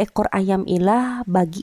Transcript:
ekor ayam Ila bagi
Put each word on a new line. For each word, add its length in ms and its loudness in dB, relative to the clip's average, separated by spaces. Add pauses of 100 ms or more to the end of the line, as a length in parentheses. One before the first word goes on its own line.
ekor 320 0
ayam 320 0
Ila 640 0
bagi 340 0